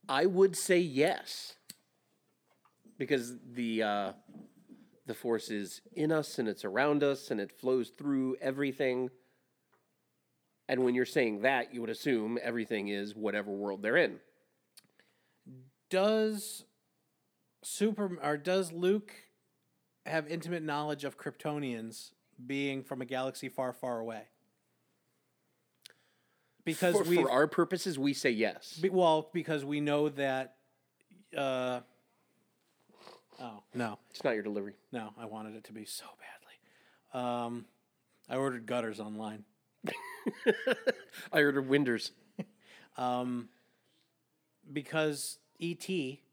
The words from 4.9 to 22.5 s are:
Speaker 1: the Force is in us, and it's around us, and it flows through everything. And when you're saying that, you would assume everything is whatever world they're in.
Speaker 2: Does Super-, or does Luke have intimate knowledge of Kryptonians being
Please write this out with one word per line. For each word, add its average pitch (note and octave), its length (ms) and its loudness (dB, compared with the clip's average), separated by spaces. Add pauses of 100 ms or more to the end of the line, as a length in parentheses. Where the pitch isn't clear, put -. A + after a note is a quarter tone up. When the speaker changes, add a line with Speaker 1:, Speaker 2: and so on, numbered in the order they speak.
Speaker 1:
the A2+ 80 -8
Force A#2 360 -2
is G2+ 300 -6 (140)
in D#3 180 2
us, D3+ 260 0
and A#2 100 0
it's - 160 -6
around C#3 380 4
us, C#3 280 0
and A2 100 0
it G2 120 -4
flows B2+ 380 0
through C3+ 500 0
everything. C3+ 680 0 (1600)
And B2+ 160 2
when B2 100 4
you're B2+ 100 2
saying A2+ 380 0
that, B2+ 320 2
you A#2+ 60 -6
would A2+ 100 -4
assume A2+ 520 0
everything A2 460 -2
is G2+ 280 -4
whatever G#2 340 -2
world G2 320 -4
they're A2 140 2
in. D#3+ 240 2 (1700)
Speaker 2:
Does G#3+ 760 2 (1000)
Super-, G#3 600 -2
or D3 140 2
does F3+ 360 0
Luke F#3 400 2 (920)
have D#3 220 -2
intimate E3 340 -4
knowledge D3+ 420 -2
of C3+ 140 -6
Kryptonians C3 920 -6 (360)
being C#3 360 -2